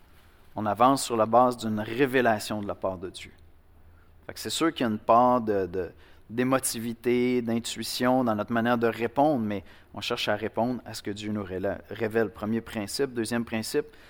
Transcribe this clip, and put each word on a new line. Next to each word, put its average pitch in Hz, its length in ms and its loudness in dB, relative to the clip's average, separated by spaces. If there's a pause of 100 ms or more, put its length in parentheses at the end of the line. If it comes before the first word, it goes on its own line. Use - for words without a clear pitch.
(560)
On 107 100 -4
avance 120 380 4
sur 120 120 -2
la 110 100 4
base 120 320 6
d'une 110 200 -4
révélation 117 840 0
de 101 60 -8
la 92 80 -4
part 95 240 -4
de 90 100 -10
Dieu. - 220 -16 (960)
Fait - 60 -10
que - 80 -14
c'est 110 100 -6
sûr 160 240 0
qu'il 135 100 -2
y 117 40 2
a 107 40 0
une 107 60 -2
part 123 420 6
de, 101 260 0
de, 90 260 -6 (360)
d'émotivité, 123 1120 0
d'intuition 117 840 0
dans 113 100 2
notre 104 180 -4
manière 117 260 2
de 117 100 2
répondre, 117 560 0
mais 104 180 -4 (300)
on 101 80 -14
cherche - 280 -4
à 104 80 2
répondre 113 500 -2
à 110 80 -12
ce - 80 -14
que 107 80 -6
Dieu 104 220 -8
nous 104 100 -4
réla-, 92 380 -4 (100)
révèle. 110 380 0
Premier 110 320 -4
principe. 117 520 -6
Deuxième 120 320 -2
principe, 117 420 -4 (240)